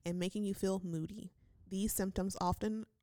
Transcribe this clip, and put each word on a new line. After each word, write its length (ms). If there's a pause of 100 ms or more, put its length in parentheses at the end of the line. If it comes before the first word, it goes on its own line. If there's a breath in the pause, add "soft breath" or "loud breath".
and 140
making 240
you 100
feel 300
moody. 480 (380)
These 240
symptoms 480
often, 440 (180)